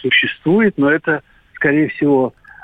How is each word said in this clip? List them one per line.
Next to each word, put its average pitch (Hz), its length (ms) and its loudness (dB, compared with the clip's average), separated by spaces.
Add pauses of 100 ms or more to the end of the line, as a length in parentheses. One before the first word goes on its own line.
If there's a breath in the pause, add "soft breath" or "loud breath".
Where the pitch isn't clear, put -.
существует, 185 760 0
но 139 120 2
это, 156 320 -2 (340 soft breath)
скорее 151 340 0
всего, 135 440 0 (300 loud breath)